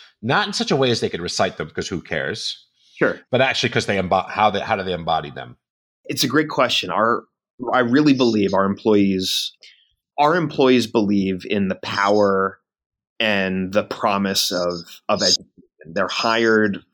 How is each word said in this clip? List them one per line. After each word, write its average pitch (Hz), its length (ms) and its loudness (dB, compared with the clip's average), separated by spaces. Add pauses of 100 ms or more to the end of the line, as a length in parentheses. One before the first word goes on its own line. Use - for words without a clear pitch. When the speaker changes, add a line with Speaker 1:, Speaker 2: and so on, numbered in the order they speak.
(200)
Speaker 1:
Not 165 260 0
in 202 60 -10
such 233 180 -4
a 160 60 2
way 131 120 2
as 113 120 0
they 104 80 -2
could 87 100 -6
recite 87 380 -4
them, 80 100 -6
because 82 220 -8
who 90 100 -6
cares? 78 680 -8 (300)
Speaker 2:
Sure. 120 240 -2 (100)
Speaker 1:
But - 120 0
actually, 127 300 0
'cause 113 160 -2
they 101 100 0
embo-, 92 320 0
how 107 220 2
they, 95 100 -4
how 101 160 -2
do 98 60 -6
they 92 100 -4
embody 80 380 -4
them? 64 260 -16 (520)
Speaker 2:
It's 143 140 -2
a 147 60 0
great 156 180 0
question. 127 420 -2
Our, 107 360 0 (480)
I 123 60 4
really 135 340 4
believe 110 400 2
our 98 100 2
employees, 98 880 0 (680)
our 151 200 2
employees 131 500 4
believe 98 580 0
in 101 220 -2
the 92 80 -4
power 101 840 0 (580)
and 95 540 -2
the 104 100 2
promise 98 680 -2
of, 87 560 -4
of 101 120 0
education. - 220 0 (440)
They're 90 200 -2
hired 110 760 2 (120)